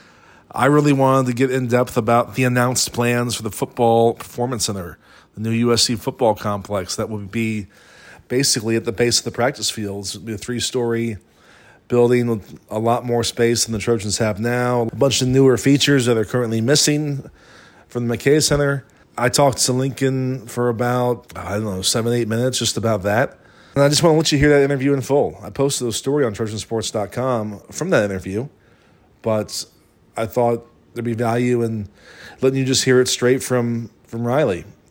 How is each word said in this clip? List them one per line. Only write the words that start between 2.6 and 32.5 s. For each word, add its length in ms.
plans 420
for 80
the 80
football 640
performance 500
center, 340
the 60
new 100
U 220
S 120
C 100
football 400
complex 600
that 120
will 100
be 480
basically 480
at 100
the 80
base 280
of 40
the 60
practice 400
fields. 460
It'll 100
be 80
a 40
three-story 760
building 400
with 320
a 80
lot 280
more 180
space 400
than 80
the 60
Trojans 400
have 200
now. 440
A 40
bunch 260
of 60
newer 280
features 480
that 140
are 80
currently 340
missing 680
from 200
the 100
McKay 240
Center. 420
I 140
talked 340
to 80
Lincoln 760
for 220
about, 680
I 200
don't 100
know, 180
seven, 300
eight 160
minutes, 300
just 180
about 280
that. 340
And 80
I 60
just 140
wanna 160
let 140
you 60
hear 120
that 120
interview 300
in 80
full. 420
I 60
posted 400
a 40
story 340
on 80
Trojan 240
Sports 320
dot 220
com 480
from 200
that 140
interview, 440
but 420
I 100
thought 400
there'd 120
be 100
value 480
in 260
letting 160